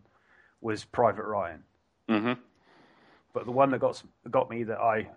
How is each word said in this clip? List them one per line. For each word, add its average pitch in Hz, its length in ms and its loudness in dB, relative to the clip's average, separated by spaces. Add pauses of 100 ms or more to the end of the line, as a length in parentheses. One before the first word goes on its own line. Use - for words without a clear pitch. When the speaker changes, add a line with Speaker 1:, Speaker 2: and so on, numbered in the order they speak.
(640)
Speaker 1:
was 110 220 -4
Private 107 420 2
Ryan. 90 360 -4 (460)
Speaker 2:
Mm-hmm. 113 320 0 (920)
Speaker 1:
But 104 100 -6
the 120 80 -8
one 135 200 4
that 120 80 0
got 127 100 2
s-, - 140 -10 (260)
got 127 180 2
me 117 160 -6
that 113 140 -6
I, 110 380 0